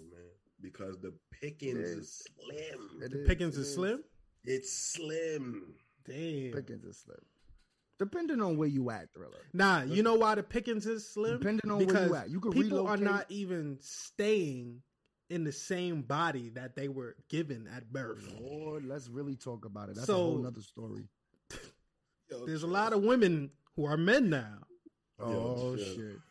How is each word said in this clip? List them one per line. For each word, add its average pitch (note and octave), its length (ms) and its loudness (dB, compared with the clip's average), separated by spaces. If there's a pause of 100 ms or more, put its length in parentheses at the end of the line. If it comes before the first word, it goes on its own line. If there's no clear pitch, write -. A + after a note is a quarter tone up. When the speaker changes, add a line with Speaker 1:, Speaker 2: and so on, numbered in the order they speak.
(100)
Speaker 1:
man, F2 200 -20 (300)
because F#2+ 380 -10
the F2+ 140 -10 (180)
pickings C#3 460 -6
Speaker 2:
It A#2 80 -2
Speaker 1:
is F2 140 -4
Speaker 2:
is. - 240 -14 (180)
Speaker 1:
slim. - 600 -12
Speaker 2:
It B2+ 80 -8
Speaker 3:
The C#3 120 -4
Speaker 2:
is. C#3+ 60 4
Speaker 3:
pickings E3+ 300 4
Speaker 2:
It C#3 40 -2
Speaker 3:
is C#3+ 60 -4
Speaker 2:
is. C#3+ 60 -4
Speaker 3:
slim? G3+ 300 0 (400)
Speaker 1:
It's C3 280 -2
slim. D#3 1040 -4 (300)
Speaker 3:
Damn. C#3 480 -6
Speaker 2:
Pickings A#2 320 -8
is F2+ 140 -14
slim. - 220 -20 (800)
Depending D4 420 0
on F3+ 160 2
where D3+ 120 4
you C3+ 220 0
at, G2 220 -10
Thriller. - 280 -16 (120)
Speaker 3:
Nah, F#3 300 6
you C3 60 -2
Speaker 1:
Listen. F#3+ 160 4
Speaker 3:
know A3+ 100 6
why A3 220 6
the G#3 60 -2
pickings A3 440 -2
is A3 220 -4
slim? A3 300 0
Speaker 2:
Depending G#3 320 0
on G#3 80 2
where - 20 6
you F#3+ 120 6
Speaker 3:
Because F#3 200 6
Speaker 2:
at. A#2+ 180 -2
You F3 100 -2
could G3+ 120 0
Speaker 3:
people B3 340 4
are G#3 100 2
Speaker 2:
relocate. G3+ 80 2
Speaker 3:
not G3+ 260 2
even F3+ 500 -4
staying C#3 1040 -2 (480)
in E3+ 120 -2
the D3+ 80 0
same F3 520 -2
body C#3 480 -2
that B2 260 -10
they C3+ 120 -4
were C3 280 -8 (120)
given C#3+ 380 -4
at A#2 260 -12
birth. A2+ 300 -6 (180)
Speaker 2:
Lord, D3+ 440 -8
let's C3 240 -8
really C#3 260 -6
talk A#2 300 -10
about G#2 240 -10
it. G2 80 -10
That's A#2 100 -6
Speaker 3:
So, G#3 80 4
Speaker 2:
a F#3 40 4
whole E3 200 2
nother A#2+ 220 -6
story. G#2+ 480 -12 (1200)
Speaker 1:
Yo, B2+ 160 -10
Speaker 3:
there's D#3 160 -4
a E3+ 40 -2
Speaker 1:
chill. F3 60 0
Speaker 3:
lot G#3+ 200 2
of G3+ 100 4
women F#3+ 480 6 (240)
who D3 120 0
are D3+ 100 2
men G3+ 340 8
now. A2 280 -2 (600)
Speaker 1:
Yo, A2 80 -6
Speaker 2:
Oh, B2 500 0
Speaker 1:
chill. G#2 80 -2 (120)
Speaker 2:
shit. G#2+ 200 -8 (140)